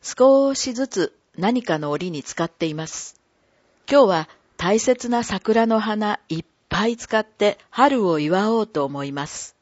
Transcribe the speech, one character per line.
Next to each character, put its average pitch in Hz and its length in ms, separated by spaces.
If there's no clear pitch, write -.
少 269 540
し 262 200
ず 262 120
つ - 320
何 226 280
か 156 160
の 147 100
折 175 220
に 143 100
使 - 200
っ 165 60
て - 180
い 156 80
ま 160 120
す。 - 340
今 277 120
日 233 40
は 165 220
大 196 220
切 247 300
な 240 160
桜 220 420
の 226 140
花 214 480
い 165 140
っ - 20
ぱ 196 180
い 233 100
使 - 220
っ 214 80
て - 320
春 254 380
を 160 140
祝 185 320
お 226 80
う 208 80
と 151 160
思 139 200
い 139 60
ま 139 160
す。 - 360